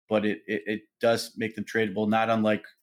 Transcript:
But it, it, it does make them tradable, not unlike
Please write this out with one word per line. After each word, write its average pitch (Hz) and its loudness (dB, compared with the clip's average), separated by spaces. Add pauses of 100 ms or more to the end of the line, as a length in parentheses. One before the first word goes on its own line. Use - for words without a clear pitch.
But 104 0
it, 104 -2
it, 104 -4
it 104 -4 (180)
does 117 0
make 110 -6
them 107 -6
tradable, 110 -2
not 113 2
unlike 107 2 (160)